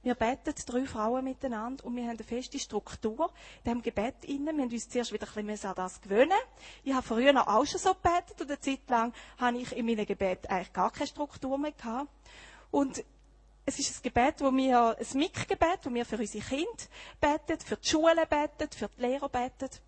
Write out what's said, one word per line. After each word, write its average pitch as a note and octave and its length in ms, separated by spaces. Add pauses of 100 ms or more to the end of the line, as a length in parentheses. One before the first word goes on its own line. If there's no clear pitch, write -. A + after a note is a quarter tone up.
Wir B3 140
beten C4 360 (140)
drei B3 180
Frauen B3 400
miteinander B3+ 600
und A#3+ 100
wir B3 80
haben A#3 80
eine A3 140
feste B3+ 340
Struktur A3+ 760 (260)
in - 60
diesem A#3 180
Gebet - 420
innen. C#4+ 320
Wir C#4 80
haben A#3 80
uns A#3 160
zuerst A#3 240
wieder G#3 240
ein G#3 100
bisschen G#3 240
an F3+ 60
das F#3 240
gewöhnen. C4 380 (440)
Ich C4+ 100
habe C4 140
früher B3 420
auch A3 160
schon F4+ 140
so F#4+ 160
gebetet - 460
und C#4+ 80
eine C#4+ 100
Zeit - 300
lang A#3 240 (260)
habe A#3+ 200
ich B3 180
in A#3 100
meinem G#3+ 200
Gebet F#3+ 440
eigentlich F#3 220
gar G3 180
keine D4 160
Struktur C#4 500
mehr D4 140
gehabt. B3 380 (640)
Und C#4 320 (600)
es - 140
ist - 180
ein - 60
Gebet, B3+ 380
wo C#4 100
wir, B3+ 480
ein A3+ 200
Mick-Gebet, F4 680
wo B3 100
wir A#3+ 100
für G#3+ 140
unsere G#3+ 260
Kinder C#4+ 220 (540)
beten, D#4 400
für - 160
die - 120
Schulen D#4+ 400
beten, D4+ 480
für G#3 120
die - 140
Lehrer C#4 260
beten. C4 420 (180)